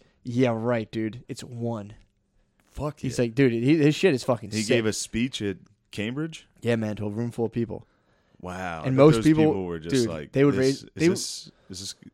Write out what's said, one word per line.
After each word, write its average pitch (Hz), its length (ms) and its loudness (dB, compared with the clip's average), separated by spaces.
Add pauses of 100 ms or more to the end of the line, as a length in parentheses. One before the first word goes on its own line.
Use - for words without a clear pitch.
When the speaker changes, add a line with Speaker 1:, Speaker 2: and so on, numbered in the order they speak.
(240)
Speaker 1:
"Yeah, 123 300 2
right, 113 380 -2
dude. 110 360 -6
It's - 160 -14
one." 117 500 -10 (760)
Speaker 2:
Fuck 143 280 -10
Speaker 1:
He's 127 180 -8
Speaker 2:
yeah. 127 80 2
Speaker 1:
like, 113 100 -6
"Dude, 131 160 4
he, 123 260 2
his 147 180 4
shit 185 180 2
is 123 100 -2
fucking 110 280 -4
Speaker 2:
He 107 100 -2
Speaker 1:
sick." 104 60 -2
Speaker 2:
gave 117 180 2
a 104 80 0
speech - 480 -4
at 98 160 -4 (340)
Cambridge? 131 560 -8 (140)
Speaker 1:
Yeah, 117 140 0
man, 107 220 -4
to 104 100 -6
a - 20 -6
room 113 220 -6
full 117 140 -4
of 110 60 -2
people. 110 360 -6 (540)
Speaker 2:
Wow. 90 380 -8
Speaker 1:
And - 20 -10
Speaker 2:
I - 80 -10
bet 131 40 0
Speaker 1:
most 135 220 8
Speaker 2:
those 113 80 0
Speaker 1:
people, 156 220 6
Speaker 2:
people 104 200 0
were 85 140 -6
just 82 160 -4
Speaker 1:
dude, 120 120 2
Speaker 2:
like, 78 260 -8
Speaker 1:
they 135 120 4
would 143 80 6
Speaker 2:
"This, 131 60 0
Speaker 1:
raise, 135 160 2
Speaker 2:
is 120 60 -14 (140)
Speaker 1:
they 160 100 2
w- 170 100 6
Speaker 2:
this, - 360 -10 (200)
is 92 80 -14
this, 95 160 -12 (180)